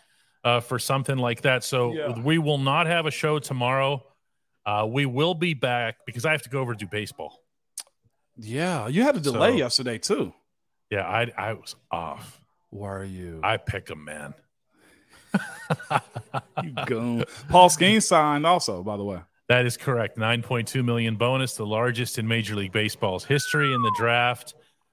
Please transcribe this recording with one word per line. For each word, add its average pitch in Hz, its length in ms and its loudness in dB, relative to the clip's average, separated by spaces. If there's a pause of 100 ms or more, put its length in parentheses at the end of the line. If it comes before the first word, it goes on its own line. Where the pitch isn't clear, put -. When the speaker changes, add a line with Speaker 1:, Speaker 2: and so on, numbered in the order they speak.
(420)
Speaker 1:
uh, 120 180 4
for 117 180 -6
something 135 380 0
like 120 260 -2
that. 127 220 2
So 120 300 0
Speaker 2:
Yeah. 143 260 -4
Speaker 1:
we 151 180 2
will 147 200 2
not 143 300 2
have 165 180 0
a 147 40 0
show 151 280 0
tomorrow. 135 680 0 (640)
Uh, 104 240 0
we 139 160 0
will 147 280 0
be 165 200 0
back 120 500 -2
because 120 220 -8
I 156 60 2
have 151 100 -2
to 117 80 -16
go 135 100 -2
over 120 140 -4
to 104 40 -10
do 101 80 -8
baseball. 95 540 -8 (960)
Speaker 2:
Yeah, 123 520 -4
you 165 140 2
had 277 140 4
a 175 40 -2
delay 143 320 4
Speaker 1:
So 247 40 4
Speaker 2:
yesterday, 123 420 0
too. 135 360 -2 (560)
Speaker 1:
Yeah, 98 180 -2
I, 117 300 -2
I 107 160 -6
was - 220 -16 (140)
off. - 500 -8 (320)
Speaker 2:
Were 98 320 -10
you? 90 400 -12
Speaker 1:
I 107 140 0
pick - 300 -8
'em, 76 160 -12
man. 73 300 -12 (1000)
<laughs> - 680 -4 (600)
Speaker 2:
You 156 100 -10 (140)
goon. 117 380 -2 (240)
Paul 180 200 10
Skeen 202 340 6
signed 151 440 4
also, 120 360 2
by 104 140 -4
the 101 80 -6
way. 95 160 -6 (280)
Speaker 1:
That 123 180 6
is 120 100 -2
correct. 117 420 -2
Nine 113 240 0
point 117 240 -2
two 131 160 -2
million 117 340 0
bonus, 127 400 0
the 107 100 -6
largest 113 520 -2
in 110 80 -4
Major 110 300 0
League 98 160 -4
Baseball's 104 520 -2
history 143 480 2
in 123 100 0
the 110 140 2
draft. 120 580 0 (380)